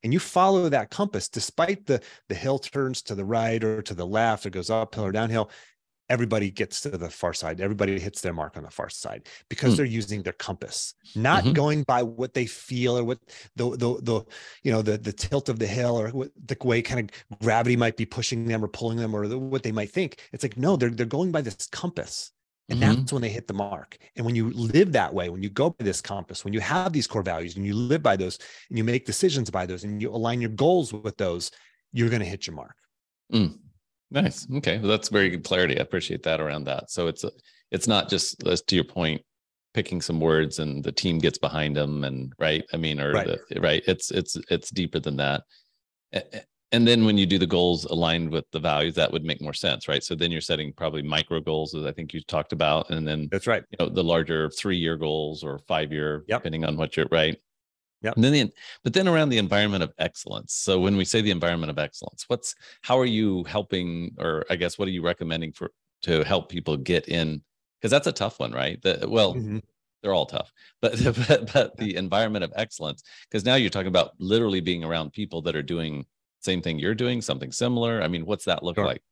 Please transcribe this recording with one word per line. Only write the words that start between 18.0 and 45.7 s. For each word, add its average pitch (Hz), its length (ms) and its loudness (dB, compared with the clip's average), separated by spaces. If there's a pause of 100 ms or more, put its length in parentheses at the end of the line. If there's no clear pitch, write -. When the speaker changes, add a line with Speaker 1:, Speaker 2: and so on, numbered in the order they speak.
Speaker 1:
pushing 117 400 -4
them 113 160 0
or 104 60 -2
pulling 113 300 -4
them 113 180 -2
or 104 120 -2
the, 123 120 -4
what 131 240 -4
they 110 80 -2
might 107 200 -2
think. - 280 -4 (140)
It's - 100 -8
like, 117 140 -4
no, 160 180 6
they're, 123 140 4
they're 117 160 0
going 160 260 0
by 160 100 0
this 113 260 -8
compass. - 640 -8 (360)
And 120 140 0
Speaker 2:
Mm-hmm. 110 180 6
Speaker 1:
that's 131 140 -2
when 131 80 0
they 117 80 -2
hit 113 180 -8
the 107 60 -6
mark. 101 440 -6 (200)
And 117 80 -2
when 120 100 0
you 113 160 2
live 131 420 4
that 98 200 2
way, 87 160 -2
when 90 140 -6
you 101 60 -4
go 131 200 2
by 143 160 -6
this 95 160 0
compass, 95 420 -8
when 101 100 -4
you 110 60 0
have 175 320 0
these 147 160 0
core 104 160 -2
values 85 320 -4
and 98 100 -4
you 101 80 -2
live 123 300 0
by 101 140 4
those 92 200 -4 (320)
and 117 80 -4
you 110 60 2
make 120 220 0
decisions 139 440 0
by 92 160 -2
those 92 200 -8
and 104 160 -6
you 120 80 -2
align 117 320 0
your 113 100 -2
goals 147 420 2
with 107 240 -6
those, 87 340 -2 (420)
you're 117 160 4
gonna 113 160 0
hit - 220 -8
your 80 100 -10
mark. - 180 -16 (580)
Speaker 2:
Mm. 107 240 2 (560)
Nice. 147 320 0 (100)
Okay. 110 220 0
Well, 104 120 0
that's 107 180 2
very 101 220 4
good 87 160 -6
clarity. 90 340 2
I - 20 0
appreciate 82 420 -4
that 80 180 0
around 73 240 -4
that. 69 260 -6
So 87 160 -2
it's - 160 -4
a, - 80 -6 (400)
it's - 160 -2
not 104 220 2
just, - 360 -2
as 87 180 2
to - 120 0
your 85 80 4
point, 80 380 -2 (520)
picking 92 280 -2
some 82 180 -2
words 78 400 4
and 71 240 -4
the 69 80 -4
team 85 260 0
gets 78 200 2
behind 76 400 -2
them 73 260 0
and, 65 340 -6
right? 78 260 0 (100)
I 82 40 -4
mean, 78 220 -2
or 71 140 0
Speaker 1:
Right. 98 120 2 (240)
Speaker 2:
the, - 120 -4
right? 78 260 4
It's, - 240 0
it's, - 240 -2 (140)
it's 85 200 -2
deeper 85 300 -4
than 71 180 -4
that. 71 260 0 (720)